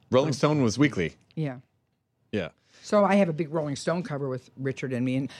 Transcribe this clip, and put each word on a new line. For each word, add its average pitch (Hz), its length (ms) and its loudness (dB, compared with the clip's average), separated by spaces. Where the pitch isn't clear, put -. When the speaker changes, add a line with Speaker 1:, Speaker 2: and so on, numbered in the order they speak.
Speaker 1:
Rolling 135 240 4
Stone 147 280 2
was 110 160 0
weekly. 98 360 2
Speaker 2:
Yeah. 139 240 -6
Speaker 1:
Yeah. 90 160 -4
Speaker 2:
So 208 220 4
I 196 120 4
have 196 120 4
a 165 40 -2
big 151 200 -4
Rolling 147 240 -2
Stone 175 280 -2
cover 139 240 -6
with 127 280 -8
Richard 131 360 -4
and 123 120 -2
me, 131 120 0
and 135 240 -2